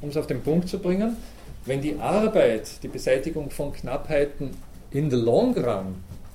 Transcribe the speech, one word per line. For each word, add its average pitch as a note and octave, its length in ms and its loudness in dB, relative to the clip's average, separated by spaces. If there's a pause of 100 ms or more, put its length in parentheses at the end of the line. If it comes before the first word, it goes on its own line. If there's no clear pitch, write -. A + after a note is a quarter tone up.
um D3 80 -8
es C#3+ 80 -4
auf D3 100 -2
den B2+ 140 -2
Punkt E3 280 2
zu F#3+ 100 -4
bringen, G3 380 2 (480)
wenn C3+ 160 0
die C#3+ 140 -2
Arbeit C3+ 880 2
die B2+ 40 -8
Beseitigung C#3 640 0
von C#3+ 240 -4
Knappheiten C#3+ 800 0 (400)
in D3 180 2
the B2+ 60 4
long C#3 420 4
run G2 380 0 (400)